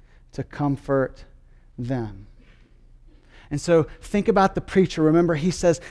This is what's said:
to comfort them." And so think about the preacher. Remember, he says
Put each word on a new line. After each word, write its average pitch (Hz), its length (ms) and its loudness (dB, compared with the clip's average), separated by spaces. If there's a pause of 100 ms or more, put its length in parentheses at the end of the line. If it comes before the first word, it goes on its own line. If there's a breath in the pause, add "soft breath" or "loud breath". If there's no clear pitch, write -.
(340)
to 135 100 -6
comfort 139 840 -2 (520)
them." 113 500 -8 (1200 soft breath)
And 147 100 -6
so 165 220 4 (180 loud breath)
think 208 260 -2
about 196 280 2
the 170 60 -6
preacher. 175 420 0
Remember, 165 320 4
he 156 160 -2
says 170 280 0 (120 loud breath)